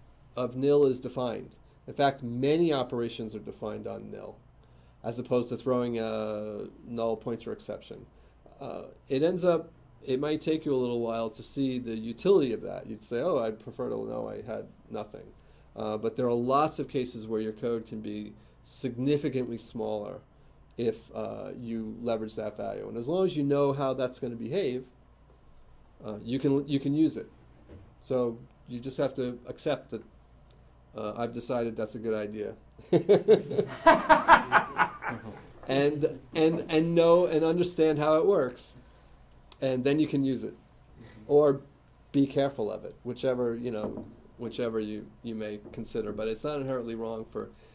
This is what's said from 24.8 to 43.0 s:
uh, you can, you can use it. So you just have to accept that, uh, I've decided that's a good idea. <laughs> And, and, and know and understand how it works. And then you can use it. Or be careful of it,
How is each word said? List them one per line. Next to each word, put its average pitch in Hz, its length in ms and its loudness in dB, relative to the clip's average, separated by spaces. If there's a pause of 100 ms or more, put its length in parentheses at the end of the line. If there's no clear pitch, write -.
uh, 107 160 -8
you 117 160 -2
can, 139 300 2
you 143 120 0
can 139 140 0
use 156 240 4
it. - 120 -8 (720)
So 123 360 0 (300)
you 123 120 -10
just 131 180 -8
have 139 180 0
to 123 320 -4
accept - 440 -4
that, - 120 -8 (920)
uh, 107 200 -6
I've 117 180 -4
decided 117 440 -2
that's 110 180 -6
a 110 40 -10
good 110 140 -2
idea. 107 420 -4 (360)
<laughs> - 2000 6 (840)
And, 143 480 2 (160)
and, 165 360 4
and 165 260 2
know 170 300 8
and 156 180 2
understand 165 560 2
how 151 200 4
it 160 60 4
works. 196 480 2 (880)
And 131 220 0
then 143 160 4
you 151 80 4
can 139 160 2
use 123 220 0
it. 110 100 -10 (720)
Or 147 320 6 (540)
be 139 120 6
careful 135 460 0
of 98 140 -8
it, 90 180 -14